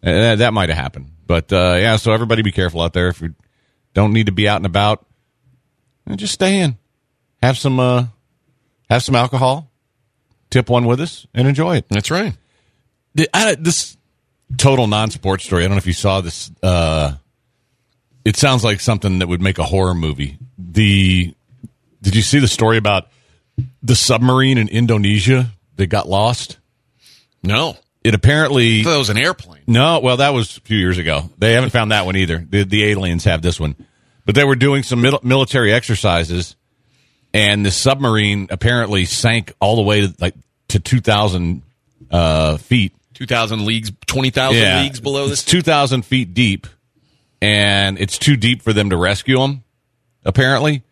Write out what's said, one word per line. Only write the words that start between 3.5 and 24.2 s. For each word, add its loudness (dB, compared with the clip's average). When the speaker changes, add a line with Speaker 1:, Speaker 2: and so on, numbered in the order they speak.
Speaker 1:
don't 2
need 2
to -2
be 0
out 2
and -4
about, 0
uh, -8
just -8
stay 0
in. 0
Have 2
some, -2
uh, 2
have 2
some 0
alcohol. 0
Tip 0
one 2
with 0
us -12
and 2
enjoy 0
it. -4
Speaker 2:
That's -2
right. -2
Speaker 1:
The, 2
I, 2
this -4
total 4
non-sports -2
story. 0
I 0
don't 0
know 2
if -6
you -2
saw 0
this. -12
Uh, 0
it 0
sounds 2
like -2
something -2
that -2
would -2
make -2
a 0
horror 0
movie. -4
The, 2
did 0
you 4
see 2
the 2
story 0
about 0
the 2
submarine 2